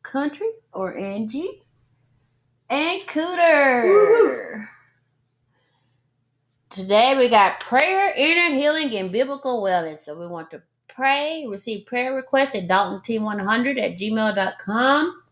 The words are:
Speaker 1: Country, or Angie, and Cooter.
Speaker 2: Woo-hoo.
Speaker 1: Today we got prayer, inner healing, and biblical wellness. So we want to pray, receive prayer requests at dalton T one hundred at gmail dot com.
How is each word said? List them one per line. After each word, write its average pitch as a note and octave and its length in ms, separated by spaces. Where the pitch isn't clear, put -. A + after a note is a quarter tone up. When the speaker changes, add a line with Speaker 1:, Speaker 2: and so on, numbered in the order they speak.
Speaker 1:
Country, D4 380
or F#3+ 240
Angie, A3 640
and E4 340
Cooter. D4+ 800
Speaker 2:
Woo-hoo. G4+ 800
Speaker 1:
Today G#3+ 480
we B3 120
got G3+ 320
prayer, F#4+ 560
inner E4 360
healing, D4 400
and F#3+ 160
biblical B3+ 540
wellness. E3 360
So D3+ 200
we F3 80
want E3 240
to D3+ 100
pray, C#4+ 580
receive G3+ 380
prayer B3+ 280
requests C4+ 420
at F3+ 120
dalton F#3+ 340
T A3+ 180
one G#3+ 200
hundred A#3+ 380
at F#3 200
gmail G#3+ 380
dot F#3+ 240
com. C#4 600